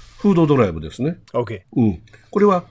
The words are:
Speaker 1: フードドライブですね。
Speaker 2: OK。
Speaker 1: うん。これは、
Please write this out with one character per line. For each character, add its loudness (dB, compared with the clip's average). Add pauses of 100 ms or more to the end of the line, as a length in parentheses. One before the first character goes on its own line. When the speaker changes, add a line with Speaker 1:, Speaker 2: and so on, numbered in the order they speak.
(180)
Speaker 1:
フ 0
ー 4
ド 4
ド 2
ラ 2
イ -6
ブ -10
で -14
す -10
ね。 -6 (140)
Speaker 2:
OK。 -6 (140)
Speaker 1:
う 2
ん。 -2 (280)
こ -4
れ 4
は、 0